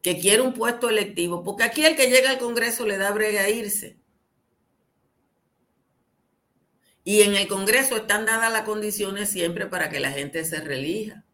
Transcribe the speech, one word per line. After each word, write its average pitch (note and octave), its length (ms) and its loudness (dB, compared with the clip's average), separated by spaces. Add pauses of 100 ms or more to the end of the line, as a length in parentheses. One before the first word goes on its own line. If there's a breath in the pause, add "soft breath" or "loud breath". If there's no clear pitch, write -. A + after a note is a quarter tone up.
que F3 180 0
quiere G#3+ 220 4
un B3+ 120 0
puesto A#3 360 -2
electivo, F3 540 -2
porque G3 200 -2
aquí D4+ 220 0
el D#4+ 100 6
que C4 140 4
llega C4 220 6
al B3+ 80 -2
Congreso A#3 480 -2
le G3 100 0
da G3 140 0
brega G3+ 380 0
irse. G#3+ 480 -4 (3000)
Y G#3 180 4
en G3+ 140 6
el G3 120 2
Congreso A3 500 0
están G#3+ 280 0
dadas A3+ 260 2
las A3 100 0
condiciones G#3 680 -4
siempre F3 360 -4
para E3 240 -4
que C#3+ 100 -6
la C#3 120 -2
gente C#3+ 320 -6
se D#3+ 180 -6
reelija. D#3+ 600 -6 (100)